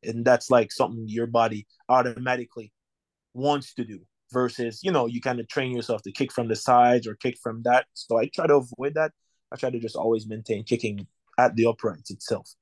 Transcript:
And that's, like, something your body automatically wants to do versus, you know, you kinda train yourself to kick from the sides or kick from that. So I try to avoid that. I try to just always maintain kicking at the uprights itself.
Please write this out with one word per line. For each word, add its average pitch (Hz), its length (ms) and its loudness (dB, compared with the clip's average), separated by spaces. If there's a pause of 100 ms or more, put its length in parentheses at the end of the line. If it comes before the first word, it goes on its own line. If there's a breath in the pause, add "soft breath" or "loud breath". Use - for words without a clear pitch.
And 117 220 -6
that's, 123 260 4
like, 117 220 4
something 113 360 -4
your 113 180 -2
body 113 400 0 (220)
automatically 123 840 0 (600)
wants 139 400 -2
to 117 100 -6
do 107 160 -12 (320)
versus, 120 500 -2
you 185 100 -2
know, 143 140 2
you 120 140 -4
kinda 123 240 -4
train 127 300 -4
yourself 117 280 -4
to - 100 -12
kick 135 200 -4
from - 160 -4
the 110 80 -2
sides 123 500 4
or 107 80 -8
kick 123 280 -6
from 113 200 -8
that. 123 320 2
So - 240 -2
I 117 80 2
try 165 200 -4
to 151 100 4
avoid 131 380 -2
that. 156 180 -2 (380)
I - 60 -14
try 131 140 -2
to 123 80 -6
just 113 180 -8
always 113 300 0
maintain 107 380 -6
kicking 104 420 -4 (320)
at 123 180 4
the 113 100 4
uprights 110 440 -2
itself. - 520 -8